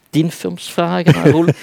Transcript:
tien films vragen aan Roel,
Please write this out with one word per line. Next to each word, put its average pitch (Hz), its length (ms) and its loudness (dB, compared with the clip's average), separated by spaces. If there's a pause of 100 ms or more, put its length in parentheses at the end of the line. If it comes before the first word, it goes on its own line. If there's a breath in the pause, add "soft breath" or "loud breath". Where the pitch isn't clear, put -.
(100)
tien 156 200 0
films - 420 -10
vragen 170 420 2
aan 165 160 2
Roel, 160 160 2 (160)